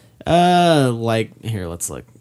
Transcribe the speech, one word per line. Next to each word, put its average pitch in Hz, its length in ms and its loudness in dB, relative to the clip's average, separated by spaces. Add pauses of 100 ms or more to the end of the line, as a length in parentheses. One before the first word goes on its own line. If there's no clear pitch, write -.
(260)
Uh, 170 680 2
like, 113 500 -4
here, 104 240 -6
let's 85 220 -8
look. 62 160 -12 (160)